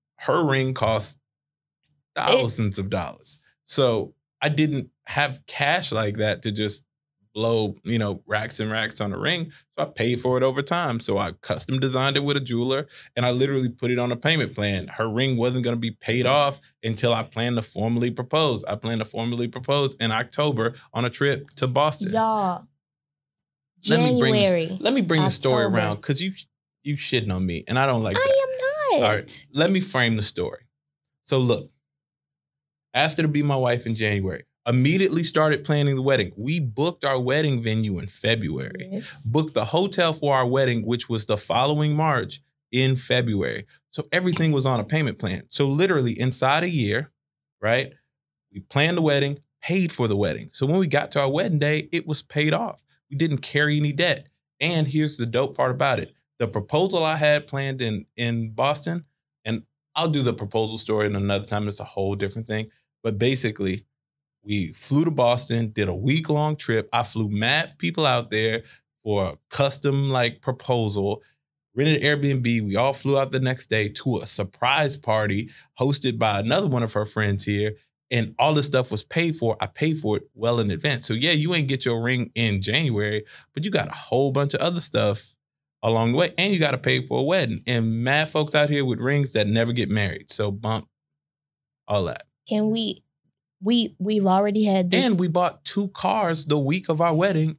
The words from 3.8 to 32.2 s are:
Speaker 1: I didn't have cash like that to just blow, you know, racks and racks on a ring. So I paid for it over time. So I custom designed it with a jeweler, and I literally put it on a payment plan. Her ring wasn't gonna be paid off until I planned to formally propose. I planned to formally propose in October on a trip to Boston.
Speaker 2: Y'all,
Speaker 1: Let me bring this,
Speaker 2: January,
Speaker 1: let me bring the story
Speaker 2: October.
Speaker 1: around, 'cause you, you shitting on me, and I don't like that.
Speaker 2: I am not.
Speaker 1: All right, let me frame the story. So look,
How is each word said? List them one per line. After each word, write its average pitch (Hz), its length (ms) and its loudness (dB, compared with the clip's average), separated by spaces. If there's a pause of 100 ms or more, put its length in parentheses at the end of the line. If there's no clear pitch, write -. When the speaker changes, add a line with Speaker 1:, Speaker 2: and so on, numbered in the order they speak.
Speaker 1:
I 151 80 2
didn't 143 400 0 (180)
have 143 400 -2
cash 147 460 0
like 107 240 0
that 107 260 0
to 113 100 -2
just 104 300 -4 (520)
blow, 110 400 0 (100)
you 117 140 -2
know, 101 280 -4
racks 107 340 -4
and 107 100 -4
racks 110 300 -4
on 101 100 -2
a 92 80 -6
ring. 165 320 -2 (200)
So 156 120 -6
I 151 40 -2
paid 120 340 -2
for 127 160 2
it 127 60 0
over 131 180 2
time. 143 400 -2
So 101 160 -2
I 95 160 -2
custom - 480 -6
designed 135 380 0
it 143 60 0
with 143 120 0
a 143 40 -2
jeweler, 127 460 -2 (300)
and 120 80 2
I 123 60 2
literally 131 400 0
put 123 200 -4
it 123 80 0
on 123 140 -2
a 117 40 -2
payment 147 380 0
plan. 101 340 -2
Her 113 200 -4
ring 123 300 0
wasn't 123 260 0
gonna 120 120 0
be 117 160 -4
paid 120 340 -2
off 143 340 2 (240)
until 113 300 0
I 113 80 0
planned 117 340 -2
to 107 60 0
formally 117 480 -2
propose. 127 540 0
I 104 120 -6
planned 113 240 -4
to 110 60 -6
formally 120 420 -4
propose 135 460 -2
in 113 180 -2
October 120 640 0 (180)
on 120 140 -2
a 117 40 -4
trip 143 460 -2
to 131 100 -2
Boston. 151 460 0
Speaker 2:
Y'all, 214 540 0 (1200)
Speaker 1:
Let - 120 6
me 254 180 2
bring 220 160 4
this, 202 160 4
Speaker 2:
January, 175 300 0
Speaker 1:
let 233 120 0
me 269 80 2
bring 165 240 2
the 185 60 2
story 127 340 2
Speaker 2:
October. 104 140 2
Speaker 1:
around, 107 240 -2
'cause 139 180 -2
you, 190 120 -4 (520)
you 143 120 -4
shitting 107 380 0
on 92 120 -2
me, 85 200 -4
and 123 120 0
I 139 80 4
don't 120 160 2
like 107 140 -2
that. 494 40 2
Speaker 2:
I 539 760 0
am 269 40 2
not. 233 100 4
Speaker 1:
All 107 60 2
right, - 360 -6
let 160 180 2
me 185 100 2
frame 123 360 0
the 104 60 -2
story. - 420 -4 (580)
So 135 160 2
look, 120 320 0 (1200)